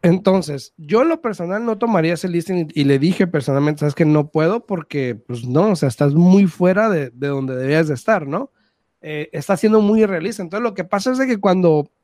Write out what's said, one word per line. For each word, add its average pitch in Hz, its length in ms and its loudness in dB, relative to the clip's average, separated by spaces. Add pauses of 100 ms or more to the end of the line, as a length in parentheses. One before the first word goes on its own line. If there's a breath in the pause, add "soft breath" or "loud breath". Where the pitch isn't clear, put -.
Entonces, 180 760 0
yo 170 240 0
en 320 60 2
lo 320 120 -2
personal 196 440 -6
no 226 120 -2
tomaría 185 380 0
ese 185 140 -6
listing 170 460 -2
y, 151 60 -2
y 143 40 2
le 139 140 4
dije 180 280 2
personalmente, 147 540 -2
"¿Sabes 147 140 -2
qué? 170 120 2
No 151 220 2
puedo 180 380 -2
porque, 147 480 -6
pues, 120 300 -12
no, 151 260 2
o 185 60 2
sea, 143 120 0
estás 143 260 0
muy 185 320 6
fuera 185 420 0
de, 147 220 -4
de 127 180 -8
donde 135 280 -4
debías 147 320 0
de 147 60 -2
estar, 175 320 -2
¿no?". 196 240 -6 (520)
Eh, 151 300 -10
está 170 240 -4
siendo 220 240 4
muy 220 220 4
irrealista. 196 400 -2
Entonces, 185 200 -8
lo 220 120 -4
que 180 100 -8
pasa 208 280 -2
es 254 60 -4
de 262 80 0
que 240 120 -2
cuando 180 520 2 (140)